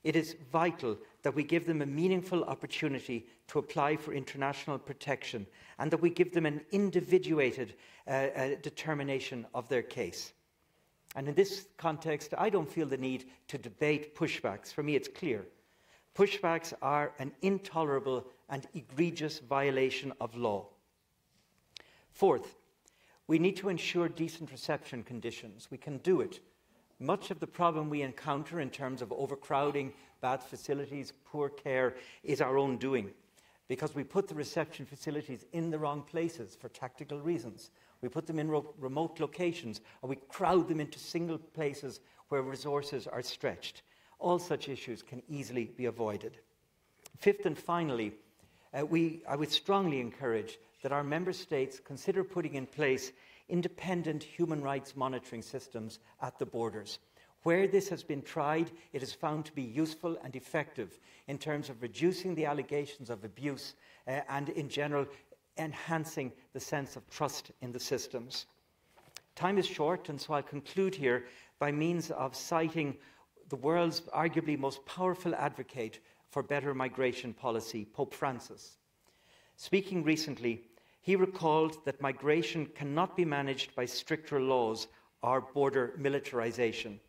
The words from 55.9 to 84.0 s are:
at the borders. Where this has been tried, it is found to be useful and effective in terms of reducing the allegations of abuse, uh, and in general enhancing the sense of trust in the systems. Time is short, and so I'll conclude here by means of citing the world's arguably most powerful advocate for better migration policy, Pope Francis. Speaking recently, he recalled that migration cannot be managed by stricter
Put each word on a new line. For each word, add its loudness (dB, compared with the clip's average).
at -8
the 0
borders. -4
Where 6
this 4
has -4
been -4
tried, 2
it -4
is -6
found -2
to -14
be -4
useful -2
and -12
effective -4
in -4
terms -4
of -10
reducing 2
the 0
allegations -2
of -6
abuse, -6
uh, 0
and -2
in -4
general 0
enhancing -2
the -8
sense -4
of -16
trust -4
in -8
the -6
systems. -4
Time 2
is 4
short, 0
and -6
so -4
I'll 2
conclude 0
here 4
by 2
means 2
of -2
citing 0
the -2
world's 2
arguably 2
most -2
powerful -2
advocate -4
for -2
better 0
migration 0
policy, -2
Pope -4
Francis. -6
Speaking 2
recently, 2
he 4
recalled 4
that -2
migration 2
cannot 0
be 4
managed -2
by 0
stricter -2